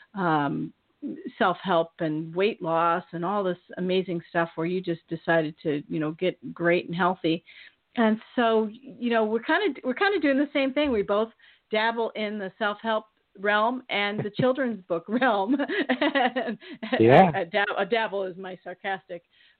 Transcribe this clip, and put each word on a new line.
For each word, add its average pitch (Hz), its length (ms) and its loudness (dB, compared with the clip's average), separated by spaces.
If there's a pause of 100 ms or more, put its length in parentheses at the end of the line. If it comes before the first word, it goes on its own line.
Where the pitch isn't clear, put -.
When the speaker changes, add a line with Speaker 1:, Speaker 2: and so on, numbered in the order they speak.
(160)
Speaker 1:
um, 156 560 0 (680)
self-help 175 600 0
and 160 340 -4
weight 202 280 0
loss 170 500 2
and 170 140 -6
all 202 180 0
this 180 140 -2 (200)
amazing 180 520 -2
stuff 170 260 0
where 165 120 -2
you 180 120 -2
just 170 300 -4
decided 165 440 0 (100)
to, 147 260 -2
you 165 100 -4
know, 151 120 -2
get 170 420 -4
great 170 320 2
and 170 100 -8
healthy. 175 480 0 (540)
And 220 240 2 (160)
so, 226 340 2
you - 380 -8
know, 226 160 2
we're 220 160 0
kinda, 330 420 0
we're 254 120 -2
kinda 392 260 2
doing 277 160 2
the 285 160 0
same 269 180 0
thing. 294 180 0
We 220 120 2
both 208 280 0 (420)
dabble 226 400 0
in 214 260 -6
the 190 200 -8
self-help 220 480 -2 (320)
realm 214 520 0
and 202 300 -2
the 208 100 -4
Speaker 2:
<laughs> 202 100 -6
Speaker 1:
children's 254 480 0
book 170 220 -2
realm. 233 520 2
<laughs> 254 1400 -2
Speaker 2:
Yeah. 151 360 8
Speaker 1:
A, 196 60 -4
a 175 40 -6
dab-, 202 320 -2
a 196 80 0
dabble 196 380 -2
is 185 140 -8
my 185 260 -12
sarcastic. 180 600 -10 (360)